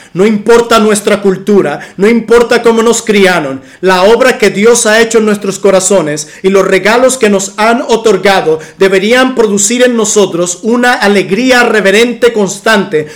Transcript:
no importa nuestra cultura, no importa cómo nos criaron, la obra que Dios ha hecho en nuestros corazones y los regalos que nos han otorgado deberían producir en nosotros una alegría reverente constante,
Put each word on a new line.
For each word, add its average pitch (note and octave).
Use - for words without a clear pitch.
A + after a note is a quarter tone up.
no F#3
importa A3+
nuestra G#3
cultura, F#3+
no G3
importa A#3
cómo A3+
nos A3+
criaron, F3+
la F#3
obra A#3
que G3+
Dios A3
ha G#3+
hecho A3+
en G#3+
nuestros G3+
corazones F3+
y F#3+
los F#3+
regalos G#3+
que G#3+
nos G3
han A#3
otorgado F#3+
deberían G#3+
producir A3
en B3
nosotros F#3
una B3
alegría G#3
reverente A3+
constante, G3